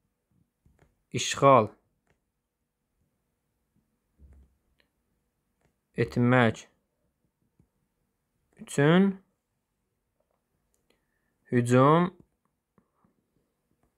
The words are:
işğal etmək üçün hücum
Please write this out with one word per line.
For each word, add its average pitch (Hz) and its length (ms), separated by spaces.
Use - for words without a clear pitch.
işğal 127 560
etmək 120 680
üçün 190 560
hücum 131 600